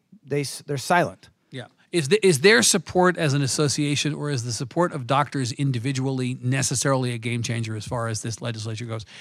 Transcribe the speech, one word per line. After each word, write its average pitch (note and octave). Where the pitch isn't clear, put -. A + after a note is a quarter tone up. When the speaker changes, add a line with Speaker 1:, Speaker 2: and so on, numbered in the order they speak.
Speaker 1:
they C#3+
s-, -
they're C#3+
silent? C3+
Speaker 2:
Yeah. B2
Is D#3
the, G3
is D3
their G#3+
support F3+
as D#3
an C#3+
association D3
or D3
is C3
the B2
support E3
of C3
doctors C3+
individually C3
necessarily C3
a A#2+
game A#2
changer A2+
as G#2
far A#2
as A2
this A2+
legislature A2+
goes? A2+